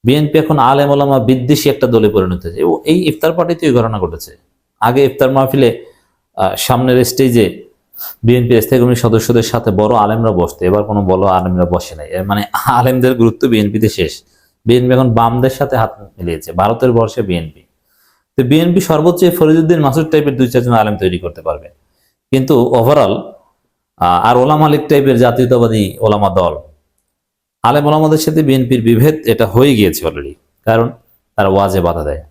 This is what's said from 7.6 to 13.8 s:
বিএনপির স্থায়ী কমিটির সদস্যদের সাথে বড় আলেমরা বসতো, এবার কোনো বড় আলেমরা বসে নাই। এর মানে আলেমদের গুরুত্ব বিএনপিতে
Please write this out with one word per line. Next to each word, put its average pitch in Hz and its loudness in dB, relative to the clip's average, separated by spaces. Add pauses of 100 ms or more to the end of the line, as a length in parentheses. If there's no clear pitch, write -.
বিএনপির 120 2
স্থায়ী 131 0
কমিটির 123 2
সদস্যদের 113 0
সাথে 113 -4
বড় 107 0
আলেমরা 110 0
বসতো, 87 -4
এবার 101 0
কোনো 104 -4
বড় 95 2
আলেমরা 90 0
বসে 87 -6
নাই। 76 -18
এর 90 -8
মানে 101 -4 (220)
আলেমদের 127 0
গুরুত্ব 113 0
বিএনপিতে 107 0